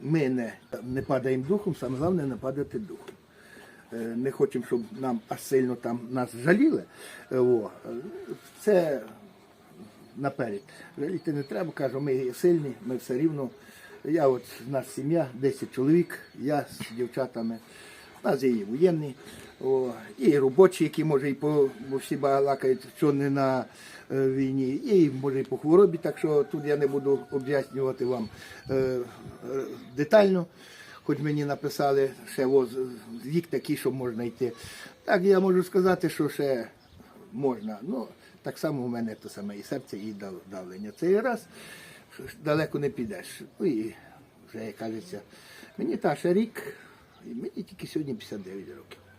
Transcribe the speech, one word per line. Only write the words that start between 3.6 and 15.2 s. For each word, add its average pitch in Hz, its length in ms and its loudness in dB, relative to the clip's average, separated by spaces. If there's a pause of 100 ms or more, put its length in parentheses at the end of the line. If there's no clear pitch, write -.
Е, 113 40 -8
не 117 340 -2
хочемо, 131 360 0
щоб 120 140 0 (180)
нам 127 280 -2
аж 139 140 -8
сильно 127 340 2
там 120 240 -6 (100)
нас 127 200 -2 (140)
жаліли. 208 400 6 (480)
Е, 131 60 2
о, 120 340 4 (140)
е, - 40 -8 (720)
це 165 400 4 (1160)
наперед. 123 440 -4 (360)
Жаліти 156 360 -4
не 143 100 -2
треба, 180 280 -6
кажу, 135 300 -4
ми 143 140 0
є 127 180 -2
сильні, 160 380 4 (140)
ми 123 120 -4
все 123 200 -4
рівно. 143 320 0 (540)
Я 151 240 2
от, 127 160 4 (240)
у 135 40 -8
нас 135 180 -2
сім'я, 147 440 0